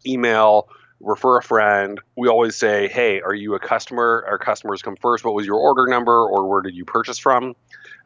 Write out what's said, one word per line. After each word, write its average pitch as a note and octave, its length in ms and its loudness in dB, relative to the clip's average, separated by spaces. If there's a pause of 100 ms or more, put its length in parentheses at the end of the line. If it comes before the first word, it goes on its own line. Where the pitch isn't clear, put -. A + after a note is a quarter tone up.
email, A2 640 2 (320)
refer B2 380 2
a A#2 40 0
friend. G#2 580 0 (160)
We A#2+ 120 0
always A#2 280 2
say, G#2 320 0
"Hey, A2 320 0
are G2 140 -4
you G#2 200 -6
a G2 60 -4
customer? A#2 680 -2
Our G2+ 100 -2
customers G#2 440 -6
come G2+ 140 -10
first. A#2+ 280 -2
What A2+ 100 -2
was G#2 120 -4
your G2+ 120 -2
order C3 300 4
number, A#2 400 2
or G2 200 0
where G2 140 2
did F#2 140 -10
you F2+ 80 -14
purchase A#2 340 -4
from?" B2+ 360 0 (520)